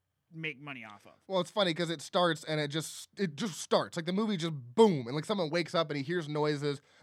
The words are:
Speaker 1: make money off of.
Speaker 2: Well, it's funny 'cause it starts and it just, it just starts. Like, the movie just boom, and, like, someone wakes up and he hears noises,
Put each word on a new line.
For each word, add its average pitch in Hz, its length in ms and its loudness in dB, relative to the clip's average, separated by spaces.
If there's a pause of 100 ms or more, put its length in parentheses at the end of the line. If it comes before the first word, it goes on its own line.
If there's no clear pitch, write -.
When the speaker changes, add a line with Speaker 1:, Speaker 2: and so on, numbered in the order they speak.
(340)
Speaker 1:
make 156 260 -8
money 135 240 -12
off 107 220 -18
of. 90 60 -20 (140)
Speaker 2:
Well, 190 140 2
it's 175 100 -2
funny 190 220 2
'cause 165 160 -2
it 160 140 -6
starts 175 420 2
and 156 160 -2
it 147 80 0
just, 151 480 -6
it 175 180 -2
just 156 260 -6
starts. 147 360 0
Like, 170 80 -4
the 180 80 -2
movie 214 240 0
just 165 160 -2 (220)
boom, 180 320 8
and, 123 100 -4
like, 156 80 -2
someone 190 240 0
wakes 165 260 -2
up 160 140 2
and 151 80 -4
he 139 60 -2
hears 165 260 -4
noises, 147 540 -2 (200)